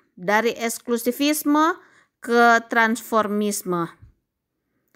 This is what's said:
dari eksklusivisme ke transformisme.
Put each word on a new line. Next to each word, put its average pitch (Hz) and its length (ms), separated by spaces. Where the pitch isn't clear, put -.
dari 214 320
eksklusivisme 285 1300
ke 233 480
transformisme. 208 1200